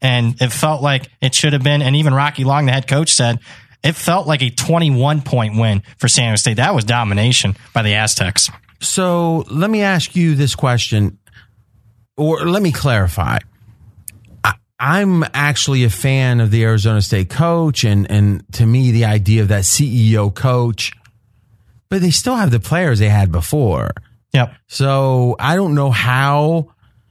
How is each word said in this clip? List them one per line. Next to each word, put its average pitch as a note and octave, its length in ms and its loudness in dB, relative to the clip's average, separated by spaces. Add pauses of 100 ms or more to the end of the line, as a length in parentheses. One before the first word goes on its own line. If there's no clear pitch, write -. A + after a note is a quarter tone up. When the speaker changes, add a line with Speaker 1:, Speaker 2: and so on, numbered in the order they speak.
Speaker 1:
and B2 400 0
it B2 120 0
felt D#3 280 -2
like C#3 280 -2 (120)
it C3 140 0
should D3+ 160 0
have C#3 120 0
been, D3 180 2
and C3+ 160 0
even D3+ 160 2
Rocky C#3 320 0
Long, C#3 220 2
the B2 40 2
head C3 160 -2
coach, D3 260 0
said, A#2 260 0 (440)
it D#3+ 120 -2
felt F3 300 -2
like D3 160 -2
a B2 80 0
twenty-one D3+ 720 0
point A2 380 -2
win G#2+ 240 0 (160)
for A#2+ 80 0
San B2 160 2
Diego A2 140 0
State. A2 180 0
That E3+ 180 0
was A#2 120 -2
domination A2 680 0 (160)
by A#2 120 0
the G#2 100 0
Aztecs. G#2 560 -2 (320)
Speaker 2:
So E3+ 640 -2
let E3 220 -2
me G#3+ 140 0
ask F#3+ 320 -2
you E3+ 180 2
this C#3 220 0
question, A2+ 640 0 (1000)
or D3+ 300 -2
let G3 160 0
me E3 80 0
clarify. F#2 640 -2 (1080)
I, G#2 100 0 (260)
I'm E3+ 440 0 (120)
actually C#3 480 0
a A2 80 2
fan C3 500 0
of A2 80 2
the A2+ 140 2
Arizona A2 400 2
State F#2+ 260 -2
coach, E3 540 0
and, G2+ 260 0
and G2+ 340 2 (100)
to A#2 120 2
me, B2+ 260 2
the A2+ 140 2
idea G#2+ 380 2
of F#2+ 60 2
that G2+ 160 0
C A#2 480 2
E G#2+ 40 2
O G2+ 140 0
coach, B2 600 -2 (960)
but F#3+ 140 -2
they F3 100 2
still B3+ 260 0
have G3 120 0
the A#2 100 2
players D3+ 380 0
they G#2 120 4
had G2+ 220 2
before. E2+ 600 -2 (420)
Speaker 1:
Yep. B2 180 2 (160)
Speaker 2:
So C3+ 720 0
I D3+ 160 0
don't F3+ 200 0
know C#3 160 0
how C#3+ 800 0 (420)